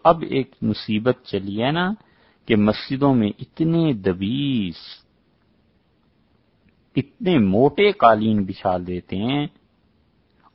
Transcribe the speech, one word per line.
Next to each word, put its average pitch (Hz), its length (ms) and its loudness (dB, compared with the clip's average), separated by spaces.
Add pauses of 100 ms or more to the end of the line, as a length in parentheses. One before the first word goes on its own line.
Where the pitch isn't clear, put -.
اب 165 260 4
ایک 131 340 -4
مصیبت 110 640 -2
چلی 101 380 -6
ہے 135 100 -2
نا 180 140 -2 (600)
کہ 117 100 4
مسجدوں 131 580 0
میں 107 140 2 (100)
اتنے 160 520 -2 (120)
دبیس، 101 760 -4 (2250)
اتنے 180 440 -2
موٹے 135 600 4
قالین 110 460 4
بچھا 92 320 -4 (100)
دیتے 90 320 -8
ہیں، 139 260 -4 (1080)